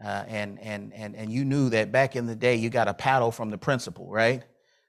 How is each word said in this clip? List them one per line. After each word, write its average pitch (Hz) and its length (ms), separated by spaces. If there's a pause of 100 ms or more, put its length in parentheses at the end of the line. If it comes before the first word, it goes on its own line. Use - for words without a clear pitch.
Uh, 101 240
and, 104 320
and, 104 320
and, 104 240
and 110 160
you 135 140
knew 135 240
that 110 200
back 131 240
in 120 120
the 113 100
day, 120 200
you 113 120
got 113 200
a 101 60
paddle 127 380
from 113 160
the 107 80
principal, 92 540
right? 113 340 (440)